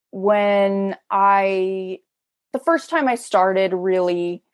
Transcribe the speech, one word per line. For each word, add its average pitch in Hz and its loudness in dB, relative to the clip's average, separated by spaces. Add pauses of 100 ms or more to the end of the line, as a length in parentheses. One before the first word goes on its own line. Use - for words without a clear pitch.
(120)
when 196 0 (160)
I, 196 0 (540)
the 254 -2
first 330 -2
time 311 0
I 247 0
started 190 0
really 180 -2 (120)